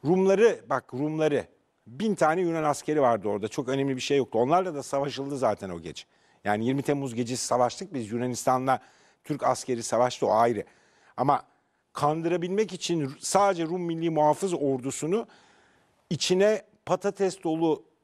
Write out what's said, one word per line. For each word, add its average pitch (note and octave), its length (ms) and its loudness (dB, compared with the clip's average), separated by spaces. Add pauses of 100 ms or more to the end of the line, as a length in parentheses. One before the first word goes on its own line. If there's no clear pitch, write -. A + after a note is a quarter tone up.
Rumları, F#3+ 560 4 (100)
bak, B2+ 240 -2
Rumları, D3+ 520 0 (400)
bin F3 280 -4
tane D#3+ 260 2
Yunan E3 240 -2
askeri D3+ 380 0
vardı A2+ 260 4
orada. G#2 200 -2
Çok B2 200 -6
önemli C3+ 280 0
bir B2+ 40 -8
şey C#3+ 180 0
yoktu. A#2 200 0
Onlarla E3 360 2
da C#3 80 -8
savaşıldı C#3 560 -6
zaten G#2 320 -2
o E2+ 100 -8
gece. D#2+ 240 -12 (400)
Yani G#2+ 220 -2
yirmi C3+ 160 0
Temmuz C#3 320 -2
gecesi A#2+ 320 -4
savaştık B2 480 -2
biz. A2+ 180 -6
Yunanistan'la B2+ 680 0 (440)
Türk C#3+ 180 -6
askeri B2+ 400 -2
savaştı, A#2+ 440 0
o F#2 40 2
ayrı. A2 340 2 (520)
Ama C3 260 2 (500)
kandırabilmek E3+ 800 -2
için D#3+ 460 -4
sadece F#3+ 460 2
Rum F3 180 -4
Milli E3 280 -2
Muhafız D3+ 440 2
Ordusu'nu C#3+ 720 -2 (840)
içine F#3+ 520 2 (240)
patates G3 560 -2
dolu D#3+ 420 0 (200)